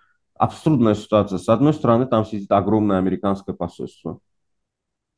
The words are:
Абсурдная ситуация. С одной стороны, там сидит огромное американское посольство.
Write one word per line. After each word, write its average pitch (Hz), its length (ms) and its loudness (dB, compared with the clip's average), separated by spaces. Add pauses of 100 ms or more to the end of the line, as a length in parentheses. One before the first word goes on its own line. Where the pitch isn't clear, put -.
(340)
Абсурдная 113 600 0
ситуация. 104 440 -2
С - 100 -6
одной 123 240 4
стороны, 123 340 2
там 110 200 0
сидит 101 260 -6
огромное 101 460 2
американское 95 560 -4
посольство. - 640 -10 (1000)